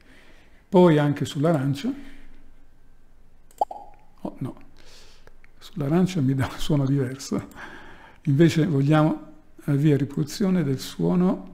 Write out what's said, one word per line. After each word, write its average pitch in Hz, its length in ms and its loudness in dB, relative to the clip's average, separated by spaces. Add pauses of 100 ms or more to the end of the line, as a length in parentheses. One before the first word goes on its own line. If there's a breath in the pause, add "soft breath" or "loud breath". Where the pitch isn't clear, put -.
(680 soft breath)
Poi 180 300 6
anche 147 260 0
sull'arancia. 143 640 -2 (2250 loud breath)
Oh - 160 -12
no, - 200 -10 (1040 soft breath)
sull'arancia 175 600 0
mi 135 140 2
dà 127 120 -2
un - 120 -10
suono 143 260 0
diverso. 135 640 -2 (760 loud breath)
Invece 151 420 4
vogliamo 156 680 2 (320)
avvia 143 320 2
riproduzione 170 680 -2
del 135 160 -2
suono, 180 760 0